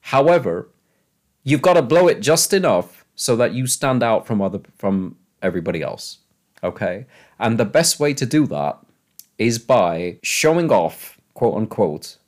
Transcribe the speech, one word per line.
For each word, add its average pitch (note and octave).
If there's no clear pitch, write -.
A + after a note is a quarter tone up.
However, C3+
you've C#3
gotta F3
blow E3
it D3
just D#3
enough D#3
so A#2+
that A#2
you B2+
stand B2+
out A2+
from G#2+
other, F#2+
from F#2+
everybody E2+
else, -
okay? F#2
And A2+
the A#2
best D#3
way D3
to B2+
do D3
that D2
is A2+
by F2
showing D#3+
off, -
quote -
unquote G#2